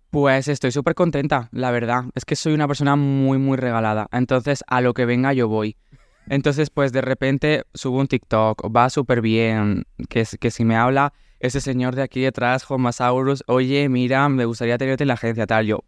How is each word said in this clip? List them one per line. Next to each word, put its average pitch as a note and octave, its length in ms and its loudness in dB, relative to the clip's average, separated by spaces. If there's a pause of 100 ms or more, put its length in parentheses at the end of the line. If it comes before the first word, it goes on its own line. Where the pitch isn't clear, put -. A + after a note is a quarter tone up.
Pues C#3 380 2
estoy C#3 240 -2
súper C#3+ 240 0
contenta, D3 560 0
la B2+ 180 -4
verdad. A#2+ 360 -2 (100)
Es - 100 -8
que D3+ 100 -4
soy - 200 -2
una D3+ 120 2
persona C#3+ 280 0
muy, C3+ 420 2
muy C3+ 200 0
regalada. A2+ 540 -2
Entonces, C3 540 0
a B2+ 160 0
lo B2 140 2
que B2 100 0
venga B2+ 280 2
yo A#2+ 140 2
voy. G#2+ 300 -2 (520)
Entonces, C#3+ 420 0
pues, C#3 220 0
de C3 80 0
repente C3+ 600 0 (140)
subo C3 240 -2
un C3+ 80 0
TikTok, A2 680 0
va A#2+ 140 4
súper B2 320 0
bien, A2 640 0 (260)
que A2+ 120 0
s-, - 180 -6
que A#2+ 100 -2
si A#2 160 -2
me A2+ 120 2
habla C3+ 360 2 (260)
ese B2+ 220 -2
señor B2+ 320 -2
de C3+ 80 -4
aquí B2+ 200 -4
detrás, B2+ 420 0
Juan C3 180 -4
Masaurus, B2+ 640 0
"Oye, C3 420 2
mira, C3 420 2
me C3 160 2
gustaría A#2 340 -2
tenerte C3+ 240 0
en C#3 60 2
la B2 40 2
agencia", A2+ 320 -2
tal. A2 220 0
Yo, G#2+ 200 -2